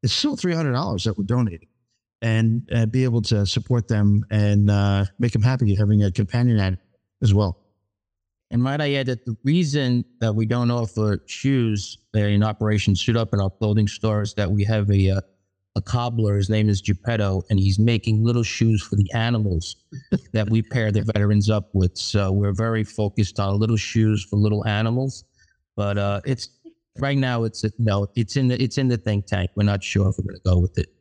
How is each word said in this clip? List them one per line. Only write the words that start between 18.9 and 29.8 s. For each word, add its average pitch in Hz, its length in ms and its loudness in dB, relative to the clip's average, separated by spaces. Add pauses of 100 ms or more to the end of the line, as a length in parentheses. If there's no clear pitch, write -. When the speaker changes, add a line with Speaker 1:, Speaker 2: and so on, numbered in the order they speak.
Speaker 2:
the 101 200 2
animals 107 640 -2 (280)
<laughs> - 280 -6
that 107 180 0
we 113 100 2
pair 110 300 -2
the 104 100 0
veterans 104 480 2
up 107 240 -2
with. 92 240 2
So 98 340 -2
we're 101 220 0
very 110 300 -2
focused 104 560 -2
on 98 180 -2
little 110 200 0
shoes 107 460 0
for - 120 -6
little 104 320 2
animals. 113 560 -2 (520)
But, 101 220 -2
uh, 101 260 -2
it's - 260 -6 (500)
right 139 180 -2
now, 123 280 0
it's - 180 -6
a, 107 160 -2
no, 101 340 0
it's 117 240 -2
in 131 120 2
the, 123 120 0
it's 127 160 -2
in 131 100 0
the 123 100 0
think 101 280 -2
tank. 92 300 -2
We're 104 80 2
not 101 200 2